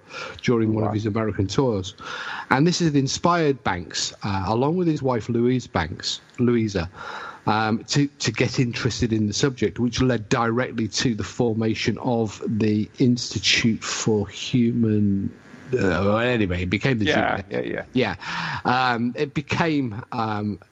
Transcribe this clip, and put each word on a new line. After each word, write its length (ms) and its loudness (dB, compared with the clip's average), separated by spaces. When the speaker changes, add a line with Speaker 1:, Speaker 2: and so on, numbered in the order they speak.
Speaker 1:
during 320 4
one 100 0
of 60 0
Speaker 2:
Wow. 60 -2
Speaker 1:
his 100 -2
American 420 0
tours, 480 0
and 160 6
this 120 2
had 180 2
inspired 680 2
Banks, 500 -4
uh, 220 -2
along 300 2
with 140 0
his 120 0
wife 280 -2
Louise 380 2
Banks, 520 -6
Louisa, 520 2
um, 400 2
to, 220 2
to 240 -4
get 260 0
interested 540 0
in 160 2
the 60 -2
subject, 440 0
which 240 0
led 280 0
directly 580 0
to 260 0
the 120 -4
formation 720 0
of 500 -2
the 420 0
Institute 840 2
for 460 0
Human. 1000 2
Uh, 320 2
well, 140 2
anyway, 440 2
it 60 -2
became 300 2
the 60 0
Speaker 2:
Yeah, 360 0
Speaker 1:
Human 240 -4
Speaker 2:
yeah, 180 -6
yeah. 220 0
Speaker 1:
Yeah. 300 2
Um, 240 -2
it 160 -4
became, 680 -2
um, 440 -2